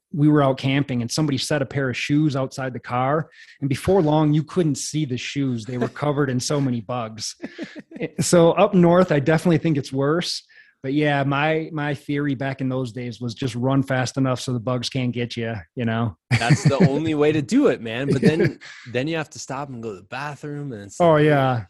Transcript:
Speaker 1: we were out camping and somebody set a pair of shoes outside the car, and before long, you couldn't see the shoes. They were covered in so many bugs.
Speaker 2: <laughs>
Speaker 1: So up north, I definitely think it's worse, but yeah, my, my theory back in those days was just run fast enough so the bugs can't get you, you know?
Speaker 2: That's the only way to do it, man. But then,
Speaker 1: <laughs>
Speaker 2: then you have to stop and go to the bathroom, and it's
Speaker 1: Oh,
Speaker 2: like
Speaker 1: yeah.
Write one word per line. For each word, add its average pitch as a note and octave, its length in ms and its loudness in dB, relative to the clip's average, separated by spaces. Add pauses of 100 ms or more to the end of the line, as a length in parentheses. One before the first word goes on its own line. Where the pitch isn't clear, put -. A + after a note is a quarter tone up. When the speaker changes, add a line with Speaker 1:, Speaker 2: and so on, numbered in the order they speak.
(140)
Speaker 1:
we D3 160 2
were D3+ 120 6
out C3 160 2
camping C3+ 440 -2
and A2+ 100 -6
somebody D3 260 0
set D3 240 -2
a C3+ 40 -4
pair C3+ 240 -4
of A#2 80 -6
shoes D3 400 0
outside C3 360 -6
the A2+ 60 -12
car, C3 500 0 (300)
and C#3 100 -2
before F#3 320 2
long, D3+ 320 4
you D#3 100 2
couldn't D#3 320 0
see - 300 -4
the B2 120 -4
shoes. B2 480 -4
They B2 120 -8
were A#2+ 120 -2
covered D3 420 0
in B2+ 80 0
so D3 220 -2
many B2 200 -2
bugs. A2 600 -8
Speaker 2:
<laughs> E4+ 40 -10 (720)
Speaker 1:
So E3+ 340 4
up G3+ 200 2
north, F3+ 380 6
I D3+ 80 2
definitely D#3+ 400 2
think D#3+ 180 0
it's C3+ 160 -6
worse, C#3+ 480 -2 (420)
but C3+ 100 -6
yeah, D3 300 2
my, D3+ 480 0
my D3 220 -4
theory C#3+ 420 -4
back C3+ 260 -6
in C3+ 80 -2
those C3 220 -4
days A#2+ 300 -10
was A#2+ 140 -6
just B2+ 200 -4
run C3 280 2
fast B2+ 340 -2
enough C3 220 0
so - 140 -6
the B2 60 -2
bugs A#2+ 300 -4
can't B2+ 220 -2
get A#2+ 260 -6
you, A2+ 160 -4 (220)
you B2 100 -4
know? A2+ 320 -2 (140)
Speaker 2:
That's A#2+ 320 2
the C#3 140 2 (100)
only D#3 260 0
way D3+ 180 4
to D#3 100 0
do B3 260 2
it, C3+ 140 0
man. A#2 300 -4
But B2+ 120 0
then, D#3+ 360 2 (160)
Speaker 1:
<laughs> - 160 -18
Speaker 2:
then B2 160 -2
you E3 100 -2
have D3+ 140 -4
to - 80 -16
stop C#3 300 -10
and B2 140 -12
go A2+ 80 -8
to F#2+ 60 -10
the F2+ 60 -20
bathroom, C#3+ 680 -10
and G2+ 100 -12
it's G2+ 160 -8
Speaker 1:
Oh, E3+ 140 6
Speaker 2:
like D3+ 120 6
Speaker 1:
yeah. C3 440 4